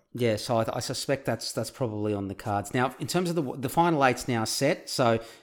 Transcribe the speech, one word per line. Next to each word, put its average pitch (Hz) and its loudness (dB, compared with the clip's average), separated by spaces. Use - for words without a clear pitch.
Yeah, 117 2
so 117 0
I, 113 4
th-, - -4
I 131 -4
suspect - -2
that's, 117 -4
that's 113 -4
probably 107 -2
on 101 -2
the 98 -6
cards. 101 -4
Now, 127 0
in 147 -6
terms 175 0
of 170 -2
the, 139 -2
the 127 -4
final 170 4
eight's 127 4
now 117 2
set, 143 0
so, 117 4